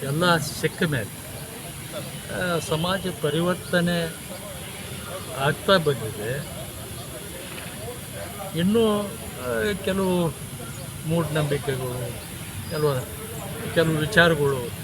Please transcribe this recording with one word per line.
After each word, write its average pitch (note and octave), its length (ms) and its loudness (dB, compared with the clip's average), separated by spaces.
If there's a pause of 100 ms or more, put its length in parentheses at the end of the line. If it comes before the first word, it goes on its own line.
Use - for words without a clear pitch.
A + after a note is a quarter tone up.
ಎಲ್ಲ E3 340 4
ಸಿಕ್ಕ - 460 0
ಮೇಲೆ, C3+ 440 -2 (1040)
ಆ, F3+ 260 2
ಸಮಾಜ F3 480 0 (140)
ಪರಿವರ್ತನೆ E3+ 920 2 (1200)
ಆಗ್ತಾ D3+ 400 4
ಬಂದಿದೆ. A#2+ 720 -2 (2000)
ಇನ್ನೂ, G#3 420 6
ಆ, G3+ 40 -2 (800)
ಕೆಲವು F#3 500 2 (720)
ಮೂಢನಂಬಿಕೆಗಳು, C#3+ 1080 0 (560)
ಕೆಲವು, C#3+ 380 2 (680)
ಕೆಲವು D#3+ 220 6
ವಿಚಾರಗಳು D3 720 6 (140)